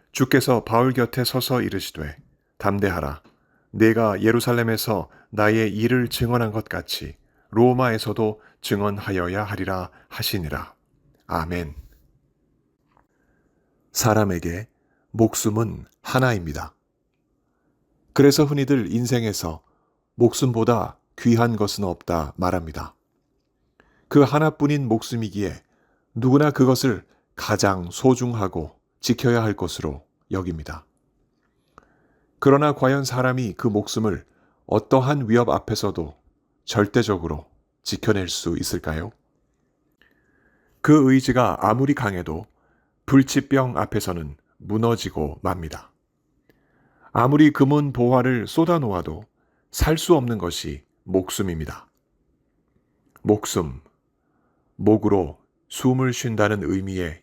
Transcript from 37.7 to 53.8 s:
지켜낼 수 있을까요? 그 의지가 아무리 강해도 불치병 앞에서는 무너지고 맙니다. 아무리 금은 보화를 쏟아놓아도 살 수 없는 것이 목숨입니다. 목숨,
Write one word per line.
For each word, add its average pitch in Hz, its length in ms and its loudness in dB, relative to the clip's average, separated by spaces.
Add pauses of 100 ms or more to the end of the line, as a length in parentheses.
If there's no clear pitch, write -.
지켜낼 98 480 -2
수 - 280 -4
있을까요? 82 520 -6 (1700)
그 147 320 6
의지가 127 480 2
아무리 127 320 2
강해도 90 540 -4 (580)
불치병 135 720 2
앞에서는 85 640 -4 (180)
무너지고 101 840 -2
맙니다. 90 500 -8 (1200)
아무리 147 380 6
금은 147 420 2
보화를 123 540 2
쏟아놓아도 104 800 -2 (460)
살 - 280 0
수 175 160 4
없는 123 240 0
것이 85 500 -8 (160)
목숨입니다. 90 840 -4 (1300)
목숨, 85 580 0 (960)